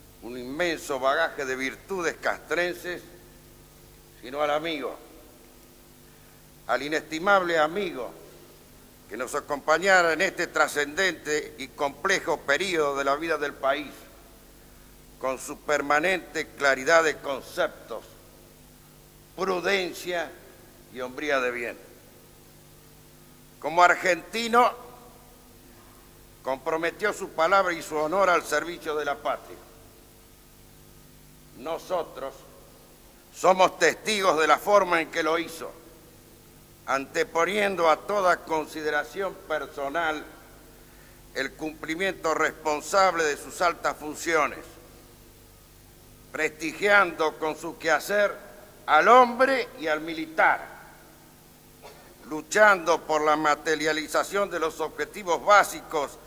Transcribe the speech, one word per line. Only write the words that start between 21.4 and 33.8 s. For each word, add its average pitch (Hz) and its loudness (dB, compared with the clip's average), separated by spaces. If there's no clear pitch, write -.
de 123 0
bien. 120 -8
Como 165 2
argentino, 202 4
comprometió 160 -4
su 190 -10
palabra 180 2
y 160 -8
su 156 -8
honor 175 2
al 165 2
servicio 156 -4
de 151 -2
la 143 -4
patria. - -6
Nosotros 143 -8
somos 185 4
testigos 175 2